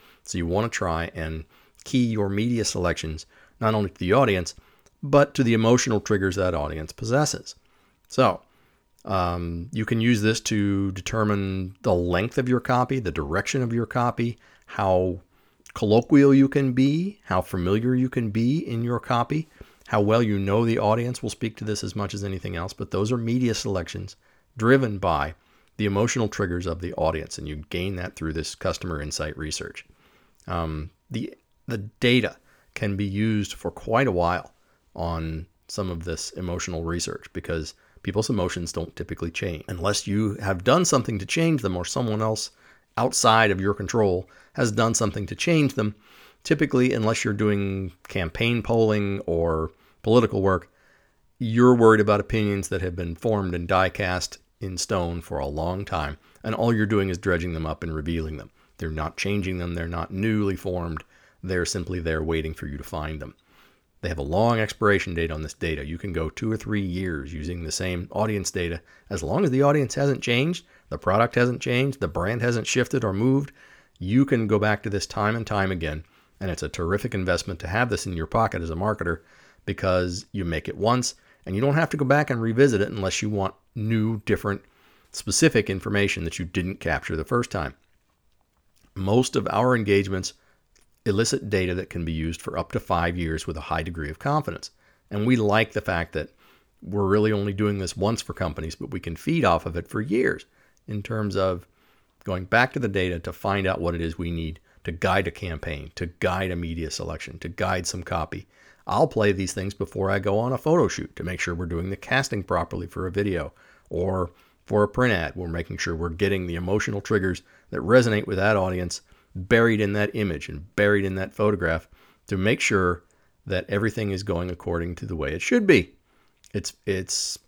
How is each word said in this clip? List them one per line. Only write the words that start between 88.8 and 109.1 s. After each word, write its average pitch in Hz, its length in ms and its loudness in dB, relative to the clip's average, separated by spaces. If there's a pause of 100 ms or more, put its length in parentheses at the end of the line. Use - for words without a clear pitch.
Most 101 400 2
of 107 160 0
our 123 240 4
engagements 98 580 0 (720)
elicit 104 440 0
data 92 240 0
that 92 160 -6
can 87 140 -6
be 82 80 -4
used 80 300 -4
for - 160 -8
up - 160 -6
to - 80 -2
five 87 340 0
years 80 320 -4
with 80 80 -6
a 80 60 -8
high 82 200 -4
degree 82 280 -6
of 78 100 -10
confidence. 143 520 -4 (380)
And 104 160 -2
we 123 120 4
like 107 340 4
the - 80 -2
fact 85 320 -2
that 76 200 -4 (500)
we're 101 260 -2
really 107 240 4
only 101 220 0
doing 104 240 0
this 92 180 -4
once 104 260 0
for - 120 -10
companies, 80 420 -4
but - 160 -10
we 92 80 -6
can 82 160 -8
feed 156 300 0
off 87 200 4
of 87 120 -4
it 85 100 -6
for 110 140 -4
years 202 420 0 (420)
in 104 160 -8
terms 104 360 -4
of 92 280 0 (600)
going 92 180 -4
back 117 300 2
to - 60 -4
the 117 100 -2
data 92 300 0
to 85 120 -8
find 98 340 -2
out 92 140 0
what 85 160 -2
it 85 60 -4
is 82 160 -4
we 85 140 -4
need 82 280 -6 (240)
to 90 80 -6
guide 92 380 0
a - 20 -8
campaign, 78 640 -10
to 87 120 -6 (120)
guide 92 320 0
a 87 60 -4
media 82 340 -6
selection, 82 480 -10
to - 80 -10
guide 92 400 -2
some 90 160 -8
copy. - 420 -6 (400)
I'll 139 220 2
play 104 240 2